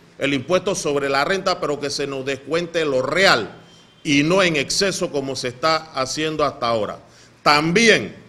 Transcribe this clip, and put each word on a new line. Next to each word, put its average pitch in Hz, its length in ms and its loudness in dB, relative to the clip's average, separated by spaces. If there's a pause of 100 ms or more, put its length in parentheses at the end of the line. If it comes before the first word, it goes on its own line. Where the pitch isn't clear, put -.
(200)
el 139 160 0
impuesto 180 400 0
sobre 143 340 -2
la 139 160 2
renta, 185 340 -2
pero 147 200 -4
que 143 100 -6
se 143 160 -4
nos 139 180 -6
descuente 160 600 -4
lo 131 160 0
real 135 640 2 (400)
y 143 180 2
no 180 220 4
en 170 120 2
exceso 170 560 -2
como 135 240 -4
se 127 120 -6
está 160 300 0 (180)
haciendo 151 500 -2
hasta 127 220 -4
ahora. 104 320 -2 (420)
También 160 760 4 (140)